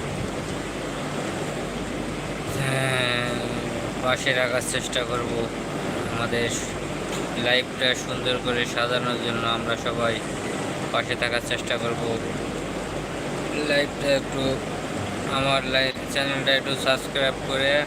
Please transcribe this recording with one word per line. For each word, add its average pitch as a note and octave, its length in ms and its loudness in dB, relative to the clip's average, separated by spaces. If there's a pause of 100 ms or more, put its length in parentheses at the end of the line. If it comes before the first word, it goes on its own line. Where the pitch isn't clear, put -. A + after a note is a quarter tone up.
(2500)
হ্যাঁ, C3 760 2 (720)
পাশে B2+ 260 2 (100)
রাখার B2 240 2 (100)
চেষ্টা B2+ 360 0
করব। A#2+ 220 0 (800)
আমাদের A#2 340 2 (960)
লাইভটা B2+ 420 4 (160)
সুন্দর B2+ 320 0 (100)
করে A#2+ 160 2 (120)
সাজানোর B2 520 2
জন্য A#2+ 180 0 (140)
আমরা A2+ 160 0 (120)
সবাই A#2 280 2 (800)
পাশে A#2+ 300 2
থাকার A#2 280 0
চেষ্টা B2 320 0
করব। A#2 200 -2 (1700)
লাইভটা C#3+ 380 2 (120)
একটু, C3+ 220 -2 (960)
আমার C3+ 220 4 (140)
লাইভ C3 200 4 (200)
চ্যানেলটা C#3 440 2
একটু C3+ 140 -2 (120)
সাবস্ক্রাইব C3+ 520 2 (120)
করে C3+ 240 2 (140)